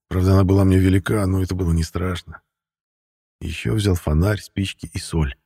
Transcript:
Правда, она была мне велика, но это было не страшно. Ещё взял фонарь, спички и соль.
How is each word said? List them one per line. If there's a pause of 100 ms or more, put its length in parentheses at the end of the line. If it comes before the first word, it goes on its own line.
Правда,
она
была
мне
велика,
но
это
было
не
страшно. (1040)
Ещё
взял
фонарь,
спички
и
соль. (100)